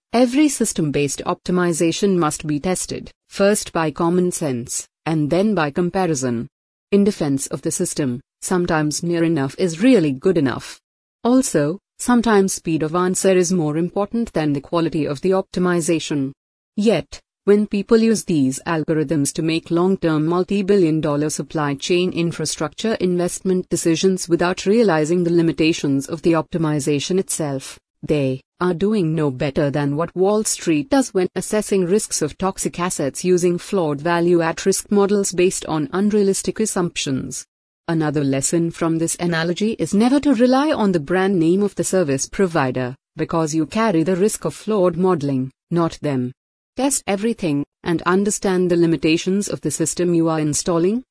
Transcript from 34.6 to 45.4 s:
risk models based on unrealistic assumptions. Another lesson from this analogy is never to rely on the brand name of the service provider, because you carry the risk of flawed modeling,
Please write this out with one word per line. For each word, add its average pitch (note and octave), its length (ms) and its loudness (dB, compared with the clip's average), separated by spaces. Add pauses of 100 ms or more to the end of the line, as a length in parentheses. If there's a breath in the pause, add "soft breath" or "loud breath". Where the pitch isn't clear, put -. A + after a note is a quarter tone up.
risk - 240 0
models G3+ 420 2
based F#3 340 0
on D#3 260 -2
unrealistic G3 680 0
assumptions. E3+ 840 -4 (420)
Another D3+ 340 0
lesson C#3+ 480 0
from E3 280 -2
this D#3+ 220 -2
analogy F3 520 0
is - 220 -4
never B3 260 4
to C#4+ 140 2
rely B3+ 360 4
on G3+ 220 2
the F3 80 2
brand F#3 380 0
name E3+ 240 4
of G3+ 140 0
the E3+ 80 -2
service D3 440 0
provider, C3 680 -2 (220)
because D#3+ 380 -2
you D#3+ 100 0
carry G#3+ 380 0
the F3+ 140 0
risk G3+ 280 0
of E3 100 -4
flawed F3+ 420 0
modeling, C#3 540 0 (200)